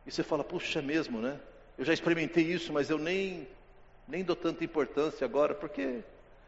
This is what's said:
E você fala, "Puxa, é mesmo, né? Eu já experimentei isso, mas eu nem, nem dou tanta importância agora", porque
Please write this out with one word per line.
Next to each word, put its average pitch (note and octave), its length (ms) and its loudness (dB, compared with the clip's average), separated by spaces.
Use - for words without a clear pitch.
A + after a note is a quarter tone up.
E C3+ 60 -10
você D#3 120 -2
fala, D3 200 0
"Puxa, - 360 -2
é - 20 0
mesmo, C#3 380 0
né? C3+ 200 -2
Eu C3+ 60 -4
já D#3+ 100 4
experimentei E3 520 4
isso, E3+ 260 -2
mas C#3+ 180 2
eu D#3 80 2
nem, F3 500 -2
nem E3+ 160 -4
dou E3+ 120 2
tanta E3 280 -2
importância D3 640 0
agora", C#3+ 280 2
porque B3 500 -4